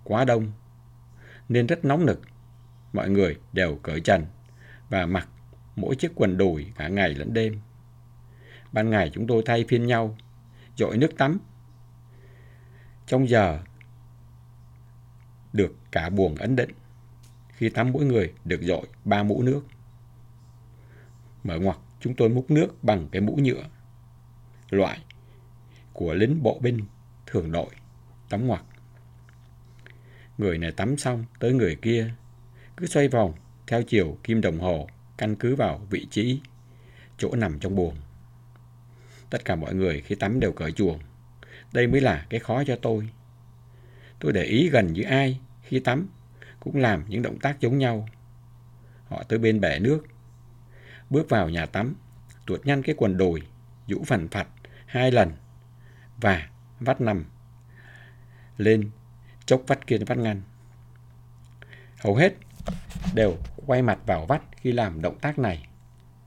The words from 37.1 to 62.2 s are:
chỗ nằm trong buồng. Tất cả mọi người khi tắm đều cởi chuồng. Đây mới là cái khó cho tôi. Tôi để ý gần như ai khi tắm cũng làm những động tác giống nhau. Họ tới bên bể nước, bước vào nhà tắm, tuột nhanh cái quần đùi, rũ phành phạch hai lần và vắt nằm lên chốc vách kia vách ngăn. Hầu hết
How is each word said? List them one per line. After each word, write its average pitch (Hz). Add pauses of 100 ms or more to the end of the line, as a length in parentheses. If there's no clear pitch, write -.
chỗ -
nằm 92
trong 95
buồng. 82 (1300)
Tất -
cả 95
mọi 80
người 90
khi 101
tắm 104
đều 107
cởi 80
chuồng. 82 (760)
Đây 123
mới 131
là 92
cái 113
khó 120
cho 135
tôi. 110 (1120)
Tôi 76
để 92
ý 143
gần 107
như 87
ai 131 (220)
khi -
tắm 131 (520)
cũng -
làm 107
những 107
động -
tác 143
giống 127
nhau. 113 (1000)
Họ -
tới 113
bên 110
bể 80
nước, 143 (1000)
bước -
vào 98
nhà 82
tắm, 117 (500)
tuột -
nhanh 139
cái 151
quần 98
đùi, 87 (460)
rũ 98
phành 82
phạch 98 (380)
hai 127
lần 101 (920)
và 90 (300)
vắt 123
nằm 101 (1300)
lên 107 (560)
chốc 131
vách -
kia 113
vách 123
ngăn. 107 (1600)
Hầu 101
hết 175 (800)